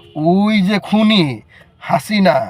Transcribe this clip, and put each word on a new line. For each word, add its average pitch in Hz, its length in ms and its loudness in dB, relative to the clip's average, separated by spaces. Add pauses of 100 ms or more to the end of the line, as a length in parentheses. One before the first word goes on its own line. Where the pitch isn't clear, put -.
(300)
ওই 208 260 2 (120)
যে 208 100 0 (100)
খুনি 214 360 2 (640)
হাসিনা 180 500 0 (120)